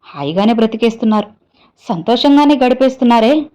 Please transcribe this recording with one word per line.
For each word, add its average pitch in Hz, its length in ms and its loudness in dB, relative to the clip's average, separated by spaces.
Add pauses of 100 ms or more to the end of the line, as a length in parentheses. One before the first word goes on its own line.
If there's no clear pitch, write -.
హాయిగానే 170 480 -4
బ్రతికేస్తున్నారు, 226 760 -2 (580)
సంతోషంగానే 285 680 2
గడిపేస్తున్నారే. 254 800 0 (200)